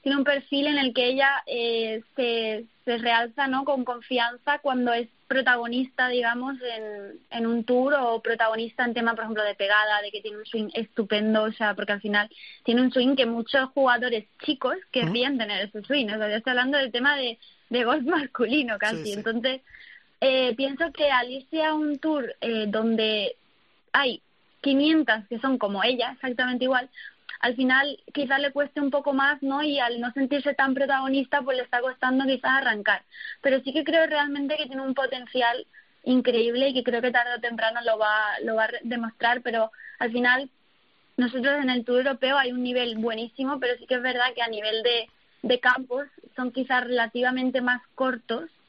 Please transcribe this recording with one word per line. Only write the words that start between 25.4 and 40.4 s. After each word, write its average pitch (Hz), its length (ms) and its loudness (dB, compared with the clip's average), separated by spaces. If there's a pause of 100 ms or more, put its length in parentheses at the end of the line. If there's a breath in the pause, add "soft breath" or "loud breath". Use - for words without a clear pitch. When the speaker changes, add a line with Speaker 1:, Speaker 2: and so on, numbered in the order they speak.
Speaker 1:
son 269 180 0
como 196 240 -2
ella, 247 300 0
exactamente 254 520 -2
igual, 262 240 0 (520 loud breath)
al 247 140 0
final 262 440 2 (160)
quizás 277 260 0
le 285 100 0
cueste 285 300 -2
un 277 100 2
poco 285 220 0
más, 277 300 2
¿no? 269 200 -2
Y 285 160 0
al 240 220 0
no 240 120 -4
sentirse 277 420 0
tan 262 180 2
protagonista, 269 680 0
pues 254 160 -2
le 247 60 -4
está 247 180 -2
costando 262 420 0
quizás 262 260 0
arrancar. 214 520 2 (400 loud breath)
Pero 269 180 4
sí 262 140 -6
que 302 100 2
creo 320 220 4
realmente 294 500 -2
que 302 100 -4
tiene 269 160 -8
un 269 120 -2
potencial 247 720 -2 (380 loud breath)
increíble 247 640 4
y 254 40 -4
que 254 80 0
creo 233 200 0
que 254 80 2
tarde 240 260 2
o 233 40 -6
temprano 233 440 -2
lo 226 140 2
va, 214 440 0
lo 220 140 -4
va 220 80 2
a - 40 0
re-, 226 160 -8
demostrar, 240 580 -2
pero 226 280 -2 (280 loud breath)
al 240 140 -2
final 247 360 2 (720)